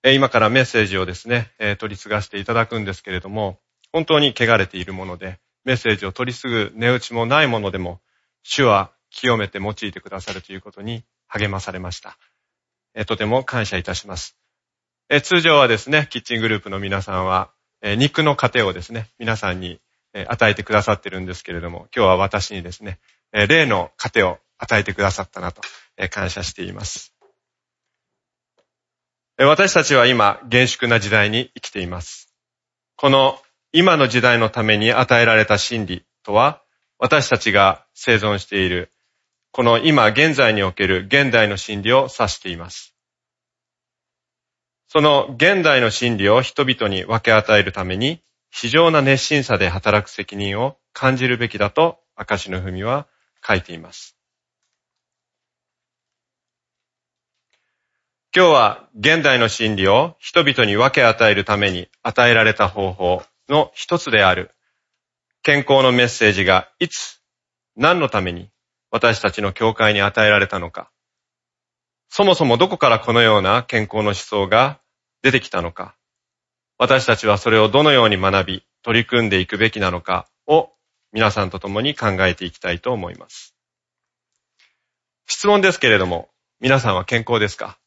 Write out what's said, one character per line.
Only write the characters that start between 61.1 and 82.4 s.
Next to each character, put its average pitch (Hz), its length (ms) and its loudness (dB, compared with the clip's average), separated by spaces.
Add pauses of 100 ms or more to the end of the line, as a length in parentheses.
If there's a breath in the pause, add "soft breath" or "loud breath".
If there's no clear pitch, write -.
え 104 40 2
る 95 100 -2
た 107 120 0
め 101 140 0
に 90 180 -8 (140)
与 123 260 2
え 117 60 6
ら 113 80 4
れ 110 100 4
た 104 160 0
方 95 240 -4
法 92 300 -2 (260)
の 147 260 2
一 - 260 -4
つ 139 100 -8
で 107 140 4
あ 92 100 4
る、 90 160 -8 (920)
健 143 160 2 (100)
康 135 160 4
の 127 80 4
メ 123 120 4
ッ 120 40 0
セ 113 220 2
ー - 20 0
ジ 95 120 -2
が 92 240 2 (120)
い 170 80 -2
つ、 - 320 -14 (560)
何 165 240 2
の 139 80 0
た 104 120 -2
め 92 120 -6
に 87 180 -14 (400)
私 117 300 2
た 101 100 0
ち 107 100 -8
の 98 120 -4
教 113 200 0
会 107 220 2
に 101 80 0
与 104 240 2
え 107 40 4
ら 104 100 4
れ 98 80 0
た 98 100 -6
の 85 140 -10
か、 - 180 -16 (1160)
そ - 160 0
も 185 100 6
そ 165 100 0
も 120 120 4
ど 180 120 2
こ 196 80 -6
か 139 120 2
ら 113 100 4
こ 117 140 -4
の 117 100 4
よ 110 160 6
う 98 40 2
な 104 200 2
健 113 200 -4
康 104 160 -6
の 107 80 -2
思 101 80 -2
想 98 340 -4
が 123 320 2 (420)
出 135 80 2
て 135 100 0
き - 80 -18
た 90 140 -6
の 85 80 -6
か、 95 260 -16 (800)
私 127 300 2
た 113 100 2
ち - 100 -4
は 101 120 4
そ 117 120 -2
れ 110 80 4
を 107 100 4
ど 135 140 4
の 151 100 4
よ 123 120 4
う 110 40 4
に 104 80 0
学 95 300 0
び、 92 200 -12 (160)
取 117 180 0
り 113 60 -4
組 117 200 0
ん - 20 -2
で 95 120 2
い 92 60 -4
く 104 120 -8
べ 110 120 2
き 107 80 -12
な 95 120 -2
の 87 100 -8
か 90 280 -6 (180)
を 151 260 2 (400)
皆 110 180 2
さ 101 140 -4
ん 90 60 -8
と 98 80 -12
共 101 240 -6
に 143 120 -4
考 107 180 -2 (140)
え 90 80 0
て 92 100 -12